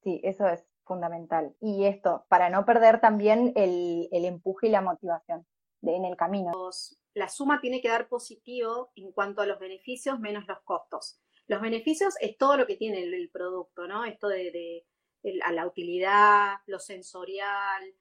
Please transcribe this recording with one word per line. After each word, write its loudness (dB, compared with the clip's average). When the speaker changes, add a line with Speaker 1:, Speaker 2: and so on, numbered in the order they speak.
Speaker 1:
Sí, -4
eso 0
es 0
fundamental. -4
Y 0
esto, 0
para 6
no 0
perder 8
también 6
el, 0
el 0
empuje -4
y 4
la 4
motivación -6
de, 0
en -2
el -4
camino. -2
Speaker 2:
Los, -10
la -4
suma 0
tiene -4
que -2
dar 0
positivo -8
en -18
cuanto -4
a 0
los -4
beneficios -8
menos -8
los -10
costos. -8
Los -2
beneficios 0
es -4
todo 4
lo 2
que -4
tiene -4
el, -6
el -6
producto, -8
¿no? -6
Esto -6
de, -2
de, -10
el, -4
a -2
la -2
utilidad, 4
lo -8
sensorial -8